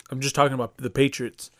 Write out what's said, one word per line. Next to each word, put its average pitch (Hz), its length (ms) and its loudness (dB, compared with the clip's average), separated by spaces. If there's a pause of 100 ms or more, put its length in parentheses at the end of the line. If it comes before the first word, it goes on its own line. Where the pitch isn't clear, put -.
(100)
I'm 131 100 -6
just 139 140 -4
talking 143 200 4
about 120 240 -6
the 127 120 -6
Patriots. 135 680 -2